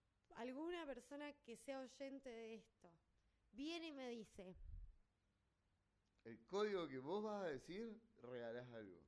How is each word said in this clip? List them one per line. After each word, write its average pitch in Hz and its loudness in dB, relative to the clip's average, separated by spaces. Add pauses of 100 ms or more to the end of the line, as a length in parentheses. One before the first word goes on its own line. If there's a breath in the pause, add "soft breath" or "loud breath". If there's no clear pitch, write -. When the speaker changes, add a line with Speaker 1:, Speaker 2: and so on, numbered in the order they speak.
(360)
Speaker 1:
alguna 311 0
persona 285 -2 (100)
que 233 -4
sea 269 0
oyente 269 -4
de 226 -4
esto, - -14 (600)
viene 320 0
y 311 -2
me 262 0
dice 196 -4 (1700)
Speaker 2:
El 117 -6
código 190 6
que 131 0
vos 180 4
vas 208 2
a 175 4
decir, 196 0 (220)
regalás 120 -2
algo. 95 -6